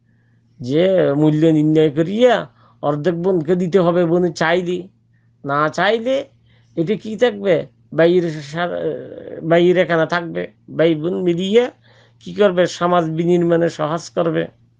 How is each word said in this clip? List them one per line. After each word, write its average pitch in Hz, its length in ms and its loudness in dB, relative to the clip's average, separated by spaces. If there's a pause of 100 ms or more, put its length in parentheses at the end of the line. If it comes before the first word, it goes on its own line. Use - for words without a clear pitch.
(600)
যে 151 560 2
মূল্য 151 300 2
নির্ণয় 156 440 2
করিয়া 185 600 0 (320)
অর্ধেক 147 320 -2
বোনকে 170 420 0
দিতে 180 220 0
হবে, 175 260 2
বোন 175 280 0
চাইলে, 175 560 -2 (560)
না 143 240 0
চাইলে 226 560 -2 (520)
এটা 165 180 -2
কি 214 220 -10
থাকবে, 196 500 0 (260)
বাইয়ের 170 380 4
সা-, 156 380 -6 (760)
বাইয়ের 175 360 4
এখানে 165 280 2
থাকবে। 170 460 -6 (240)
ভাই 165 180 2
বোন 175 280 -4
মিলিয়ে 190 480 0 (500)
কি 180 140 -16
করবে, 180 320 2
সমাজ 175 440 0
বিনির্মাণে 170 580 2
সহজ 156 420 -6
করবে। - 360 -2 (340)